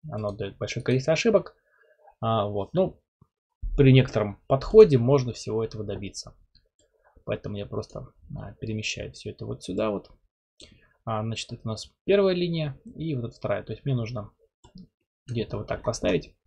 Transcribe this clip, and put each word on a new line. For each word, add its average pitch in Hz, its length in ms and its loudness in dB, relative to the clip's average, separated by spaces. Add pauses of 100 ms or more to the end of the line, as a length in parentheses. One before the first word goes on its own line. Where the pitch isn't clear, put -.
(120)
Оно 107 200 -4
даёт 98 260 -8
большое - 260 -6
количество 127 300 2
ошибок. 202 420 2 (640)
А, 113 280 0
вот. 101 260 -6
Ну, 175 260 0 (760)
при 135 160 8
некотором 113 560 4
подходе 143 520 8
можно 123 340 2
всего 110 300 -4
этого 110 200 -8
добиться. 101 520 -10 (920)
Поэтому 104 320 -8
я 101 80 -8
просто, - 420 -10 (280)
а, 104 180 -12
перемещаю 107 580 -8
всё - 200 -14
это - 140 -12
вот 117 180 -10
сюда 104 260 -2
вот. 98 220 -6 (920)
А, 110 180 -4
значит, 113 300 -8
это - 120 -14
у - 40 -6
нас - 220 -10 (140)
первая 196 300 4
линия 165 440 -4 (160)
и 156 200 -6
вот 117 100 -6
эта 120 100 -12
вторая. 98 280 -4
То - 100 -10
есть - 100 -14
мне 139 120 0
нужно 113 360 -6 (920)
где-то 113 320 -6
вот 104 100 -8
так - 140 -6
поставить. - 540 -2 (120)